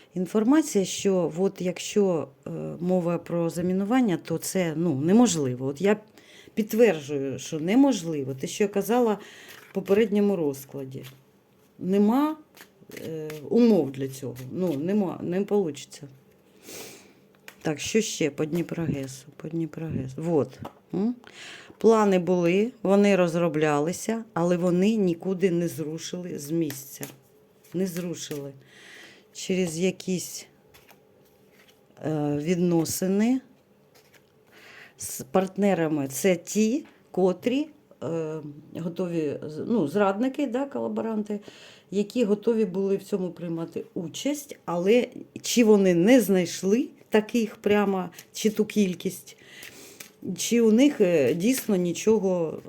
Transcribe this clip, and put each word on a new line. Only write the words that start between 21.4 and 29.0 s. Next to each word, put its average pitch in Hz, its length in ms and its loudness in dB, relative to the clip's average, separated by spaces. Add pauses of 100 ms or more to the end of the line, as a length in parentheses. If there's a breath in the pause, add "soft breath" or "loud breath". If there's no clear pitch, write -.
Плани 208 400 6
були, 180 540 2 (100)
вони 202 340 6
розроблялися, 170 1080 0 (100)
але 175 220 2
вони 180 400 2
нікуди 185 540 0
не 170 180 0
зрушили 160 680 -10
з 143 120 -10
місця. 160 540 -4 (720)
Не 190 120 -2
зрушили. 160 640 -8 (800 loud breath)